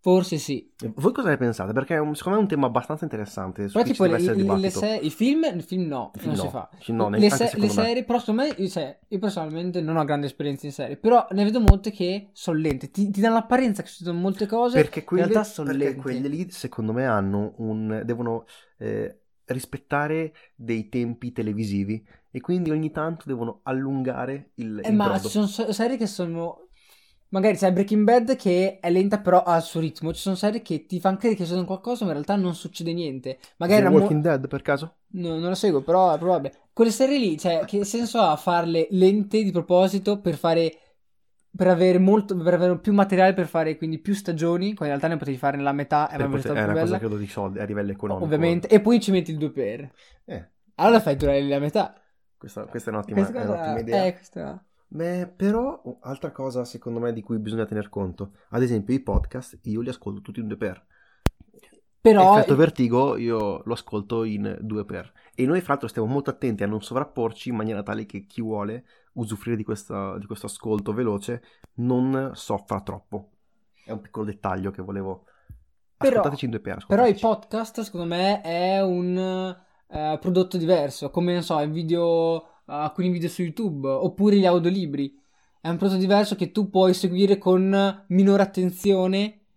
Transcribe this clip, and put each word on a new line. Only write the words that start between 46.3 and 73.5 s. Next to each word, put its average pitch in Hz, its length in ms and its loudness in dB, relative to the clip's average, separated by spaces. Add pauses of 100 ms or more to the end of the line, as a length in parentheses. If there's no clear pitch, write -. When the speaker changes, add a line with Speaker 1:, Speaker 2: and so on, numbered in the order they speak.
Speaker 2:
poter-, 135 140 -4
Speaker 1:
stata 127 100 0
Speaker 2:
è - 20 2
Speaker 1:
più 104 100 0
Speaker 2:
una 160 80 2
cosa, 165 160 0
Speaker 1:
bella. 110 120 -4
Speaker 2:
credo, 104 140 -4
di 98 80 -8
soldi, 98 280 -6
a 104 60 -6
livello 101 280 -4
economico. 101 320 -6
Speaker 1:
Ovviamente, 170 440 0
e 208 120 4
poi 226 200 2
ci 202 100 -4
metti 175 220 0
il 156 40 -6
due 151 140 -4
per. 127 400 -8 (340)
Speaker 2:
Eh. 107 260 -14 (260)
Speaker 1:
Allora 214 240 6
fai 151 160 0
durare 139 300 0
la 143 120 0
metà. 147 360 -2 (440)
Speaker 2:
Questa, 104 260 -14
questa 113 260 -10
è - 40 -6
un'ottima, 104 240 -4
Speaker 1:
Questa 98 200 -2
Speaker 2:
è - 80 -6
Speaker 1:
cosa, 101 80 -2
Speaker 2:
un'ottima - 260 -4
idea. 185 260 0
Speaker 1:
eh, 180 80 -2
questa 175 520 -14 (260)
Speaker 2:
Beh, 175 420 -6
però, 233 480 -2 (180)
altra 139 320 -10
cosa 127 320 -6
secondo 117 360 -8
me 117 140 0
di 113 80 -4
cui 113 160 -2
bisogna 110 260 -2
tener 104 240 -4
conto, 98 440 -6 (180)
ad 120 120 2
esempio 117 320 0
i 135 60 0
podcast, - 600 -4
io 110 180 -4
li 127 80 -6
ascolto 101 320 -10
tutti 101 200 -12
in 110 80 -8
due 107 100 -8
per. 95 260 -6 (1120)
Speaker 1:
Però 202 380 10
Speaker 2:
Effetto 147 200 6
Vertigo 127 600 4
io 110 480 -2
lo 113 80 -4
ascolto 113 520 -4
in 101 360 -4
due 107 240 -6
per. 95 260 -12 (240)
E 127 120 0
noi, 175 140 2
fra 180 120 -4
l'altro, 139 160 -4
stiamo 110 200 -4
molto 139 220 -2
attenti 110 320 -4
a 101 40 -2
non 107 160 -4
sovrapporci 123 680 -6
in 120 80 -4
maniera 107 260 -4
tale 110 220 -8
che 101 220 -14
chi - 160 -12
vuole 110 420 -8 (300)
usufruire 113 420 -6
di 104 80 -6
questa, 98 540 -8
di 101 80 -14
questo 107 200 -14
ascolto 107 460 -6
veloce 113 500 -4 (320)
non 127 600 -2
soffra - 460 -6
troppo. 98 500 -12 (540)